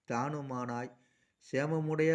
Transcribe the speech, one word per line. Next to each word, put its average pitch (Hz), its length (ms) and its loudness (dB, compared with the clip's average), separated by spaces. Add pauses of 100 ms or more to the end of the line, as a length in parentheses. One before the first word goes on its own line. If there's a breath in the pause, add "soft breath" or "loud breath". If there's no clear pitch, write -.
தானுமானாய் 123 880 -4 (520 soft breath)
சேமமுடைய 156 680 2